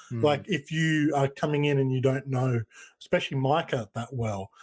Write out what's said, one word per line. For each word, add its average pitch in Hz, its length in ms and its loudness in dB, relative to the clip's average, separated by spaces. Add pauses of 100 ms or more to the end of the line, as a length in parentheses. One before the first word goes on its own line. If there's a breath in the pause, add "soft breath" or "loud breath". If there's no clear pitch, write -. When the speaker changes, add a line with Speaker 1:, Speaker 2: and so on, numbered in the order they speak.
Speaker 1:
Hmm. 117 120 -4
Speaker 2:
Like, 147 260 2
if 156 240 -4
you 160 320 2 (100)
are 139 160 2
coming 147 360 0
in 143 140 2
and 135 120 2
you 127 100 0
don't 135 260 0
know, 127 340 0 (380 loud breath)
especially - 380 -2
Micah, 135 580 0
that 120 180 -8
well, 107 360 -4 (140 loud breath)